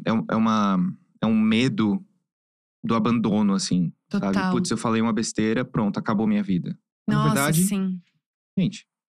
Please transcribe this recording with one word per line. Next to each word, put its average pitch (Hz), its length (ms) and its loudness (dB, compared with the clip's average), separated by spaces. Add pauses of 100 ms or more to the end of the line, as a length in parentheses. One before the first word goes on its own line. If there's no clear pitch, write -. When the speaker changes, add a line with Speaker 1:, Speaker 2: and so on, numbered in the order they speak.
Speaker 1:
é, - 60 0
é 110 260 -2
uma, 101 560 2 (300)
é 107 40 -2
um 110 120 2
medo 110 680 2 (800)
do 113 140 0
abandono, 110 580 2
assim, 92 380 0 (180)
sabe? 202 160 -2
Speaker 2:
Total. 190 240 0
Speaker 1:
"Putz, 180 200 0
eu 113 60 0
falei 113 240 0
uma 113 120 0
besteira, 110 520 0
pronto, 110 360 -2
acabou 110 260 0
minha 104 160 2
vida." 95 340 -2 (300)
Na 214 80 2
Speaker 2:
Nossa, 214 140 2
Speaker 1:
verdade, 156 360 2
Speaker 2:
sim. 190 360 -2 (580)
Speaker 1:
gente, - 280 -2 (240)